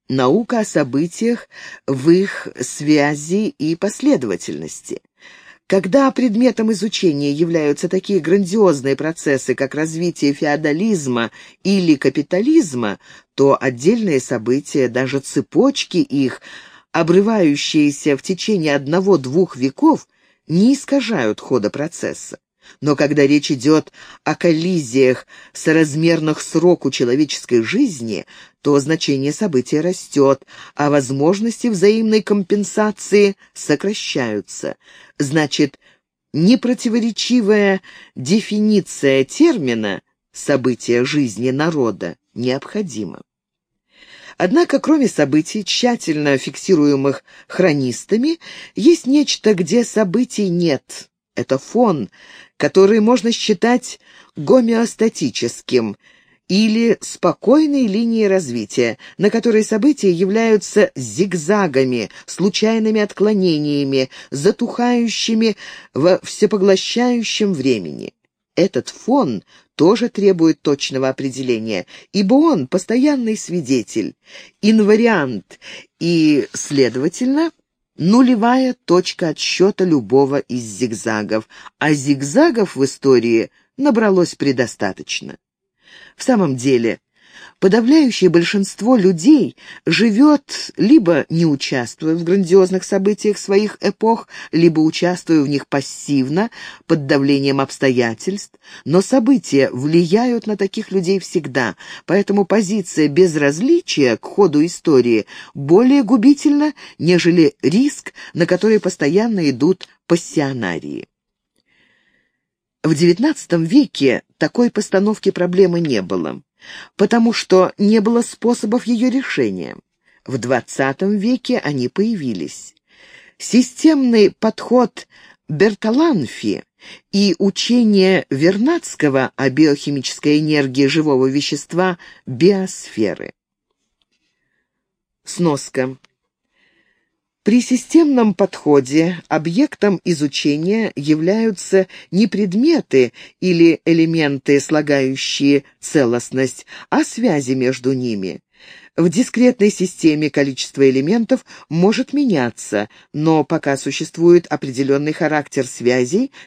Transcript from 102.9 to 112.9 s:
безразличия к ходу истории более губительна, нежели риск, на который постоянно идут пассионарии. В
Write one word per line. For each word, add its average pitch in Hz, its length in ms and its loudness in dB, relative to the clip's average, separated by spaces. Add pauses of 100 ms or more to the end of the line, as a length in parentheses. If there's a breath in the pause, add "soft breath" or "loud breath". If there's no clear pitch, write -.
безразличия 151 1080 0
к - 80 -12
ходу 156 400 2
истории 120 600 2 (280 loud breath)
более 233 500 4
губительна, 285 720 2 (260 loud breath)
нежели 170 640 2
риск, 220 520 0 (200 loud breath)
на 165 120 0
который 208 340 2
постоянно 180 680 0
идут 143 380 0 (180 soft breath)
пассионарии. 104 1040 -4 (1800)
В 160 100 2